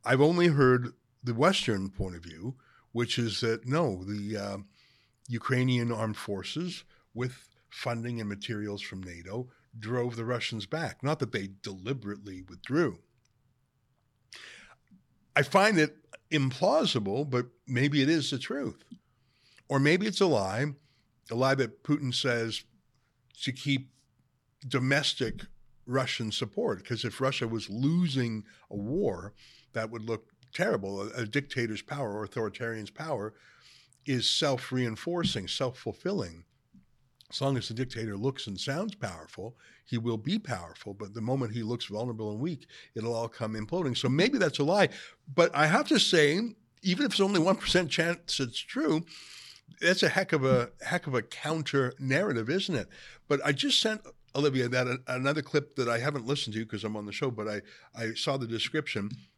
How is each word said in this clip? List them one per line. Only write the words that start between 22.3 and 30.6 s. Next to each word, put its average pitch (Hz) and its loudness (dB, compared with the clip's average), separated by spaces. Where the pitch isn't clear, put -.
to 131 -4
keep 135 -2
domestic 131 0
Russian 123 -2
support, 123 -4
'cause 117 -4
if 113 -6
Russia 135 0
was 113 -4
losing 131 0
a 104 -12
war, 104 -2
that 110 -4
would 113 -10
look 110 -6
terrible. 101 -2